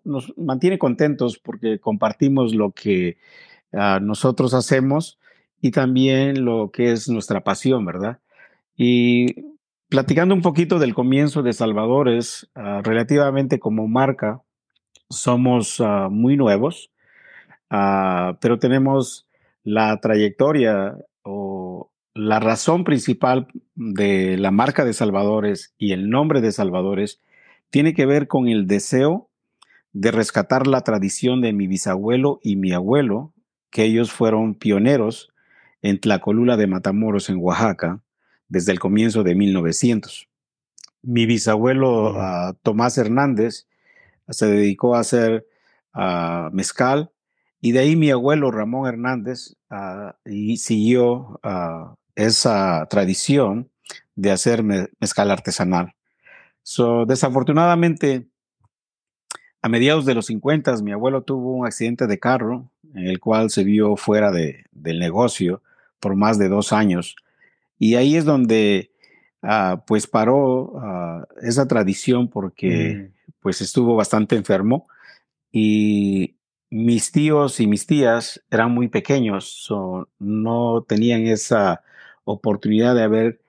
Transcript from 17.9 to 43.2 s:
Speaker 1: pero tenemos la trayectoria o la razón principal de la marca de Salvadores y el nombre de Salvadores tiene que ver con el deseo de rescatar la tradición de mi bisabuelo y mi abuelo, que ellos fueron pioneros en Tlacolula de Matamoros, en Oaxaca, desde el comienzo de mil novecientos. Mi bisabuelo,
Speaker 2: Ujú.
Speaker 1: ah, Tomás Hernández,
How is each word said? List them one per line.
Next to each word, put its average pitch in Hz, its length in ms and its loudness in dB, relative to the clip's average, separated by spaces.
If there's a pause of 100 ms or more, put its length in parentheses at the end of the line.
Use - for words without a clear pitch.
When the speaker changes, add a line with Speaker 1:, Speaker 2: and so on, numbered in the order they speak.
Speaker 1:
pero 117 180 0
tenemos 135 680 0 (360)
la 107 360 0
trayectoria 110 960 0 (280)
o 98 640 -10 (240)
la 107 260 0
razón 113 440 0
principal 131 640 0 (280)
de 98 640 0
la 95 140 0
marca 127 340 2
de 117 80 0
Salvadores 104 840 -2
y 101 160 -2
el 95 160 -4
nombre 139 320 2
de 110 100 2
Salvadores 98 680 -2 (480)
tiene 151 240 2
que 147 120 2
ver 143 220 2
con 131 200 0
el 107 200 2
deseo 135 640 0 (640)
de 101 180 0
rescatar 113 560 0
la 131 140 2
tradición 113 600 0
de 113 120 0
mi 98 140 -2
bisabuelo 107 760 0
y 101 120 -2
mi 95 160 0
abuelo, 113 600 0 (380)
que 110 140 0
ellos 113 280 2
fueron 110 440 0
pioneros 110 760 0 (500)
en 98 180 -2
Tlacolula 110 580 0
de 104 100 2
Matamoros, 98 640 -2
en 92 100 -2
Oaxaca, 90 600 -2 (480)
desde 95 240 -2
el 92 80 -2
comienzo 107 440 0
de 90 120 2
mil 98 180 2
novecientos. 95 720 -2 (760)
Mi 120 240 0
bisabuelo, 113 840 2
Speaker 2:
Ujú. 98 80 -6
Speaker 1:
ah, 92 420 -4
Tomás 117 360 0
Hernández, 117 720 0 (640)